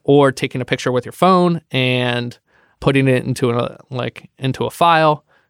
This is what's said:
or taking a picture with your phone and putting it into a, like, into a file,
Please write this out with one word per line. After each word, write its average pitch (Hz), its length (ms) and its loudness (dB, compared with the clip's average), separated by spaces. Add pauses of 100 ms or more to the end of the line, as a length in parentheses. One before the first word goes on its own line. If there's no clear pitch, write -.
or 143 280 4
taking 131 300 -6
a 120 40 -8
picture - 260 -4
with 123 140 -2
your 117 80 -16
phone 180 480 2 (100)
and 123 680 -2 (440)
putting 135 260 2
it 127 180 2
into 123 260 -2
a, 120 280 -4 (100)
like, 120 480 -10
into 131 280 -6
a 117 40 -6
file, 160 560 2 (240)